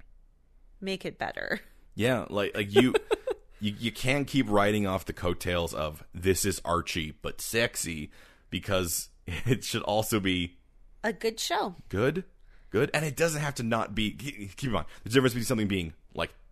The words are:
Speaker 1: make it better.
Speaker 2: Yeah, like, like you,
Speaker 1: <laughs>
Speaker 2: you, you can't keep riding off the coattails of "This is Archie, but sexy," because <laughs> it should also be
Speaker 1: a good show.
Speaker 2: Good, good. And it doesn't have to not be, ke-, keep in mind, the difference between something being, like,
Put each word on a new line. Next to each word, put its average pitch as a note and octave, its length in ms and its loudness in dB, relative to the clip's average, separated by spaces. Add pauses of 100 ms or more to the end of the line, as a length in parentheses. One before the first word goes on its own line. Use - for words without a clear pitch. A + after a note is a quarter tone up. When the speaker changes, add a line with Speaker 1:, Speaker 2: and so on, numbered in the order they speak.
(800)
Speaker 1:
make F#3+ 260 -6
it D#3 120 -10
better. - 440 -4 (340)
Speaker 2:
Yeah, A2 340 2
like, G2+ 260 -2
like G2+ 180 -2
you, B3+ 200 8 (340)
Speaker 1:
<laughs> - 320 -6
Speaker 2:
you, G#3 180 0
you A#2 140 -2
can't C3+ 360 0
keep B2+ 220 2
riding G#2 380 4
off F#2+ 180 -2
the - 80 -6
coattails F2 600 -2
of D2+ 300 -4 (100)
"This F2 320 2
is F#2+ 180 0
Archie, E2+ 580 0
but - 200 -8
sexy," G2 720 -2 (380)
because F#2 680 -2
<laughs> - 100 -20
it F2 360 0
should - 200 -2
also G#2+ 360 0
be F2+ 380 0 (460)
Speaker 1:
a A3+ 100 0
good A3+ 260 -4
show. G#3+ 360 -2 (140)
Speaker 2:
Good, C#3+ 340 0 (460)
good. A2 240 2
And D3+ 120 0
it C#3+ 120 -4
doesn't D#3 240 2
have C#3+ 140 -4
to B2+ 80 -4
not A2+ 300 0
be, G#2 180 0
ke-, G#2 440 -10
keep - 120 -4
in A#2 40 -2
mind, F2+ 140 0 (180)
the G2+ 60 -10
difference B2+ 240 6
between A#2 120 -2
something A2 220 2
being, F2+ 260 -2 (220)
like, E2 180 -4 (180)